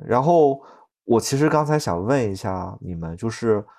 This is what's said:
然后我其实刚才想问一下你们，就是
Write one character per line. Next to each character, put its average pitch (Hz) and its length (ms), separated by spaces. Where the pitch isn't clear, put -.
然 123 160
后 151 400
我 113 160
其 - 160
实 151 140
刚 151 140
才 151 140
想 90 240
问 117 300
一 - 20
下 92 460
你 90 140
们， 82 220
就 113 140
是 110 340